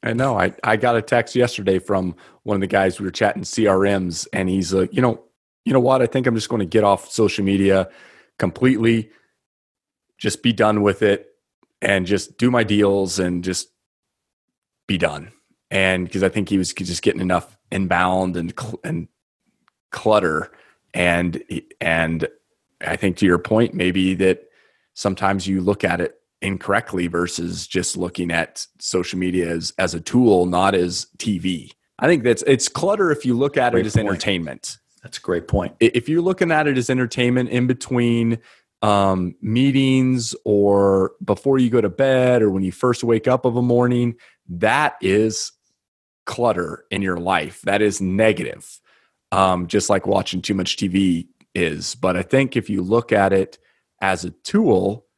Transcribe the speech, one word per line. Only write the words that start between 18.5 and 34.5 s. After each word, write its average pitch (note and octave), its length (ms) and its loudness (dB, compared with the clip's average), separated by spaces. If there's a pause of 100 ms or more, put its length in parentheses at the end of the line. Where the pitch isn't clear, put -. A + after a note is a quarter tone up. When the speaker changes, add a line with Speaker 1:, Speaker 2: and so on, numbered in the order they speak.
Speaker 1:
cl-, A#2 280 -12
and E3 240 -8 (840)
clutter. F#2 580 2 (440)
And, F2 500 0 (380)
and E2 480 -2 (500)
I E2 160 -6
think F#2 220 -2
to - 80 0
your F2 140 4
point, A2 340 0
maybe F#2 400 0
that F#2 320 0 (480)
sometimes G2 520 -2
you F#2+ 140 -2
look G2 240 0
at F2 160 0
it E2+ 160 -4 (260)
incorrectly G2 680 -4
versus F2 600 -6
just - 300 -4
looking F2 340 -6
at E2 340 -4 (140)
social F#2 400 -4
media F2+ 300 -2
as, E2 280 -6
as F2+ 160 -2
a E2+ 60 -6
tool, G#2 460 4
not F2+ 280 0
as F2 340 -2 (100)
T G#2 200 -4
V. F2 360 -6 (260)
I C3+ 80 2
think D3+ 160 4
that's, A#2 200 2
it's C3+ 260 2
clutter G3 420 0
if C#3+ 140 -4
you B2+ 80 0
look C#3 240 0
at A#2+ 160 2
Speaker 2:
Great A#2 80 2
Speaker 1:
it G#2+ 60 -2
as G#2 80 -4
Speaker 2:
point. G#2+ 120 2
Speaker 1:
entertainment. F2 720 -4 (260)